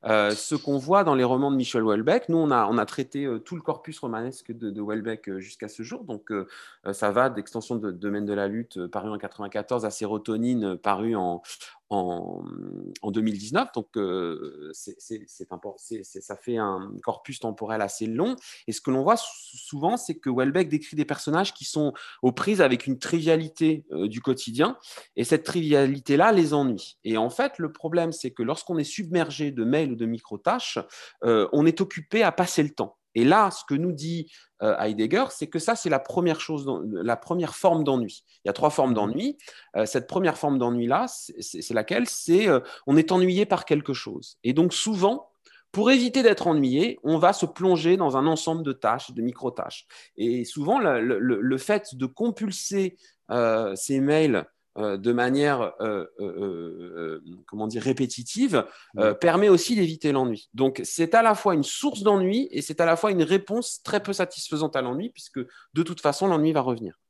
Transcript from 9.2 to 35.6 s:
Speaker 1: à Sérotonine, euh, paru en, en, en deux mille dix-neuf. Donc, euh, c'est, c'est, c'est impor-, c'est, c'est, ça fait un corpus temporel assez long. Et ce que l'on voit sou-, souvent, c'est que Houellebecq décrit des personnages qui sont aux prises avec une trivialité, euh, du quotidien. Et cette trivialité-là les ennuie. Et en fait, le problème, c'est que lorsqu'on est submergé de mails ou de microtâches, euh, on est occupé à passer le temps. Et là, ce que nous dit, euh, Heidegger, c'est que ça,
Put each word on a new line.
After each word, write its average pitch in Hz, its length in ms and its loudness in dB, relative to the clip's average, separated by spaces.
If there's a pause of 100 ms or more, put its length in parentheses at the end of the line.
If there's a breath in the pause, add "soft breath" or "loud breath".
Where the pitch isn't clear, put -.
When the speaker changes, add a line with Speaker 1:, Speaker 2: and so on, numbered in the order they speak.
Speaker 1:
à 107 40 -2
Sérotonine, 110 760 -2
euh, 95 100 -2
paru 107 400 -2
en, 90 260 -2 (480 loud breath)
en, 85 540 -4 (580)
en 107 100 -6
deux 110 100 0
mille 107 180 0
dix-neuf. 156 340 -2
Donc, - 240 -8
euh, 78 760 -6
c'est, 95 260 -16
c'est, 107 260 -14
c'est - 260 -18
impor-, 98 280 -14
c'est, 107 240 -12
c'est, - 180 -18
ça - 140 -12
fait 120 220 -6
un 98 340 -4 (100)
corpus - 380 -8
temporel 110 420 -6
assez 101 240 -4
long. 160 300 -2 (320 loud breath)
Et 113 40 -6
ce - 100 -8
que 135 100 -2
l'on 131 100 2
voit 208 160 4
sou-, - 400 -12
souvent, 160 400 -4
c'est 165 180 -8
que - 140 -6
Houellebecq 139 400 0
décrit 151 260 -4
des 151 100 0
personnages 156 500 -2
qui - 100 -16
sont 151 280 -2 (280 loud breath)
aux 127 120 4
prises 196 280 2
avec 127 240 4
une 131 140 -2
trivialité, 160 920 0
euh, 87 140 -2
du 110 140 -6
quotidien. 131 560 0 (380 loud breath)
Et 120 80 -2
cette - 220 2
trivialité-là 147 880 4
les 160 200 4
ennuie. 131 520 0
Et 110 120 0
en 117 120 0
fait, 277 300 -2
le 156 120 -4
problème, 165 400 -2
c'est 139 200 -8
que - 120 -6
lorsqu'on 160 340 -4
est 151 60 0
submergé 156 680 -2
de 120 120 -4
mails 139 300 2
ou - 20 -6
de 117 100 -4
microtâches, 113 760 -4 (440 loud breath)
euh, 110 300 4
on 151 120 4
est 165 140 4
occupé 190 440 0
à 175 100 4
passer 175 280 0
le 147 100 2
temps. - 260 -6 (180)
Et 117 80 4
là, 190 260 6
ce - 140 -10
que - 100 -4
nous 170 200 0
dit, 160 360 -6 (320 loud breath)
euh, 104 160 2
Heidegger, 110 520 0
c'est - 180 -8
que 165 120 -4
ça, 226 160 0